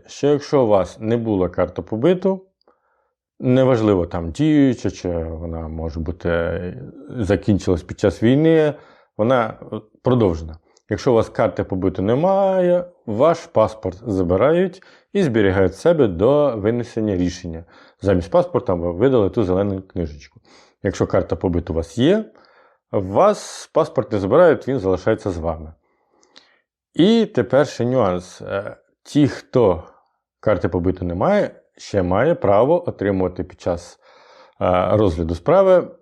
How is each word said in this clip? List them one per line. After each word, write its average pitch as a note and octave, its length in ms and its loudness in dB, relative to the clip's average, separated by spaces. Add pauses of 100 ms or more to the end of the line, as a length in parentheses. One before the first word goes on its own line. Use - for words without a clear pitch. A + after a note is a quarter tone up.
що - 200 -4
якщо C#3+ 380 2
у - 20 2
вас G2+ 340 0
не A2+ 160 -2
була G#2 320 -2
карта F2+ 340 -4
побиту, F3+ 640 -2 (920)
неважливо, A#2+ 680 2
там E2+ 240 -8
діюча, C#3 600 2
чи - 180 -8
вона, E2 600 -6
може D#2+ 320 -8
бути, E2+ 720 -4 (340)
закінчилась F#2+ 760 0
під - 180 -14
час - 220 0
війни, D3+ 520 4 (420)
вона A#2 420 0 (440)
продовжена. E2+ 560 0 (320)
Якщо A2+ 220 0
у - 20 4
вас A2 140 2
карти G#2 360 -2
побиту F#2 380 -4
немає, F3+ 800 0 (220)
ваш E3 400 0
паспорт F#2+ 600 -2
забирають A2+ 760 0 (300)
і G3 100 0
зберігають G2 500 2
в - 40 -20
себе D#3 300 2
до A#2+ 500 2
винесення G#2+ 600 -2
рішення. F2 480 -6 (360)
Замість F#2 300 0
паспорта F3 440 0
ви F2 180 -4
видали G#2+ 380 2
ту A2+ 140 -2
зелену F#2+ 380 -2
книжечку. D2+ 580 -10 (420)
Якщо G2 240 -2
карта F2+ 300 -2
побиту E2+ 360 -4
у D#2+ 40 -6
вас E2 220 -6
є, G3 260 2 (680)
вас A2+ 800 -2
паспорт - 400 -2
не G#2 60 -2
забирають, B2 500 2
він C3+ 100 -2
залишається F#2+ 520 -2
з E2+ 80 -6
вами. D#2 340 -6 (1200)
І G#3+ 320 4
тепер C3 420 0
ще - 160 -6
нюанс. G2+ 580 -2
Е, G2+ 340 -8 (260)
ті, C#3+ 260 2
хто F#2+ 540 0 (580)
карти G2+ 280 0
побиту F2+ 360 -2
не F2 100 -6
має, D3 360 0 (260)
ще - 260 -4
має G#2+ 320 0
право A#2+ 540 2
отримувати F#2+ 560 -4
під - 160 -16
час, - 400 -8 (600)
е, F#2 360 2
розгляду E2+ 380 0
справи F3+ 540 2 (140)